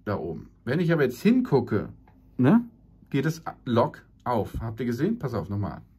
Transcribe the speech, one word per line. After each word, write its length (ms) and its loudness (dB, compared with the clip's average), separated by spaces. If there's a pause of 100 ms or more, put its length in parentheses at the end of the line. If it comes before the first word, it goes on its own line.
da 120 -2
oben. 320 -8 (140)
Wenn 160 -2
ich 140 2
aber 100 4
jetzt 180 -2
hingucke, 680 2 (480)
ne, 260 6 (460)
geht 160 -2
es 180 -4 (220)
Lock 400 0 (180)
auf. 380 -2
Habt 180 -8
ihr 60 -2
gesehen? 340 -2
Pass 140 -6
auf, 160 -4
nochmal. 320 -6 (180)